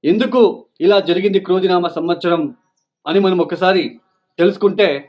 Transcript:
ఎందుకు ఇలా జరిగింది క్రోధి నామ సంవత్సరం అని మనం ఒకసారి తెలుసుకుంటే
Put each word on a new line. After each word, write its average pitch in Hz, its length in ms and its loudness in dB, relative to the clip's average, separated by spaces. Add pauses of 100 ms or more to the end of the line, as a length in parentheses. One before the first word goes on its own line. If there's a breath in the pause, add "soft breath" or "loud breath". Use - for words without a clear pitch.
ఎందుకు 220 400 2 (420)
ఇలా 202 140 4 (100)
జరిగింది 190 380 0
క్రోధి 185 260 0
నామ 175 140 0 (100)
సంవత్సరం 170 460 -2 (640)
అని 185 200 0
మనం 185 200 0
ఒకసారి 185 380 0 (560)
తెలుసుకుంటే 196 500 2 (200)